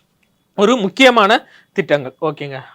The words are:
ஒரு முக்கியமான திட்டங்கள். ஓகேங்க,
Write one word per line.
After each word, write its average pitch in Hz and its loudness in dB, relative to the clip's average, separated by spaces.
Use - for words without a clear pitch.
ஒரு 214 2
முக்கியமான 220 2
திட்டங்கள். 147 -4
ஓகேங்க, 147 -8